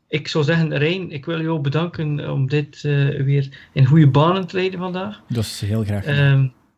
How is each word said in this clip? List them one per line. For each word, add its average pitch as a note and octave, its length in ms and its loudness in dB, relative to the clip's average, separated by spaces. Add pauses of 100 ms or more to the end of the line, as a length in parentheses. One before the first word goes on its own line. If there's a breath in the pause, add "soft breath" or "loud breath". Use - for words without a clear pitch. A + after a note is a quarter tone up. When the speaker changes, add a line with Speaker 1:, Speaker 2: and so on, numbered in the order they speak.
Speaker 1:
ik D#3 200 -6
zou D#3 160 0
zeggen, D#3+ 340 0
Rijn, E3+ 320 -2
ik C#3+ 140 -12
wil E3 180 -6
jou D#3+ 180 -2
bedanken D3+ 720 -4
om C3+ 160 -2
dit, D3 360 -4
eh, C#3+ 380 0
weer C#3 500 -2
in C3+ 140 4
goede D3 240 8
banen F3 360 4
te F3+ 100 -12
leiden F#3 220 -2
vandaag. F#3 500 -8
Speaker 2:
Dat A#2+ 160 -2
is - 160 -10
heel G#2+ 240 -2
graag G2 200 -4
gedaan. C#3 360 2
Speaker 1:
Ehm, C3 80 2 (280)